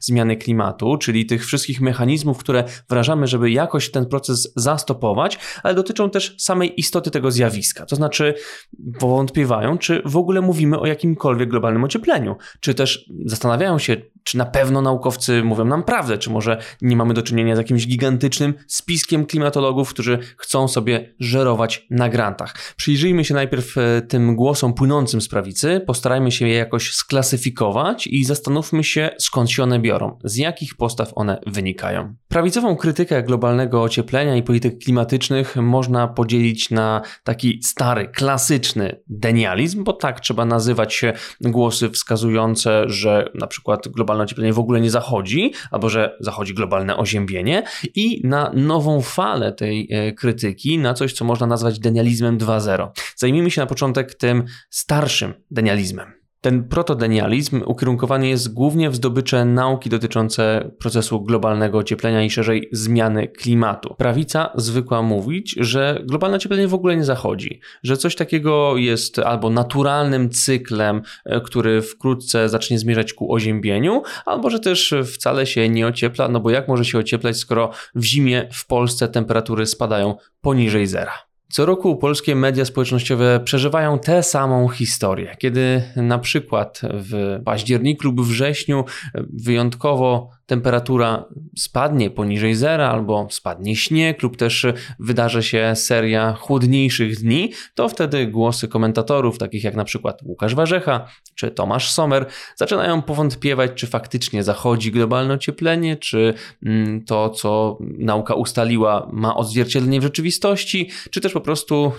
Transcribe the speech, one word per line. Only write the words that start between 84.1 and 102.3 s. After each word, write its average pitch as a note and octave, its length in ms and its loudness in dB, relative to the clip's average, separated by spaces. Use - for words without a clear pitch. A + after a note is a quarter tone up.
samą C3 460 2
historię, G2+ 720 -2
kiedy B2+ 440 2
na A#2+ 220 2
przykład - 640 -2
w G2+ 600 -4
październiku A#2+ 640 0
lub B2+ 140 0
wrześniu C3+ 640 0
wyjątkowo B2 1000 0
temperatura A#2+ 800 0
spadnie C3 540 0
poniżej G#2 440 0
zera C#3+ 360 2
albo G#2+ 400 0
spadnie F#2+ 460 -6
śnieg D#3+ 460 0
lub B2 140 -2
też A#2 300 0
wydarzy A#2 440 0
się A2 340 0
seria A2 560 2
chłodniejszych B2 880 2
dni, C3 320 2
to A#3 140 0
wtedy D3 380 0
głosy A2+ 420 0
komentatorów, A2+ 720 0
takich G#2 260 -6
jak G#2 120 -4
na G#2+ 80 -2
przykład - 380 -6
Łukasz A2+ 320 -4
Warzecha D#3 540 0
czy A#2 160 -6
Tomasz G2+ 400 -2
Sommer, C#3 360 2